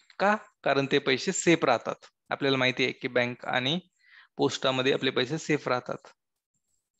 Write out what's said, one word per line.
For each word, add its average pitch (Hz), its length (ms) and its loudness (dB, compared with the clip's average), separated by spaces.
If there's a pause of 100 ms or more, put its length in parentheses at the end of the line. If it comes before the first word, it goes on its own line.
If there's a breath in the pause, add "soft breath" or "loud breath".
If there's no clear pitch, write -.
(180)
का? 202 160 4 (280)
कारण 139 240 2
ते 147 120 2
पैसे 135 340 0
सेफ 170 320 2
राहतात. - 420 0 (240)
आपल्याला 139 260 0
माहिती 127 280 0
आहे 127 80 0
की - 160 -8
बँक 123 380 -2
आणि 131 320 -2 (580 soft breath)
पोस्टामध्ये 131 560 0
आपले 135 180 0
पैसे 127 280 -2
सेफ 151 300 -2
राहतात. 123 400 -6 (920)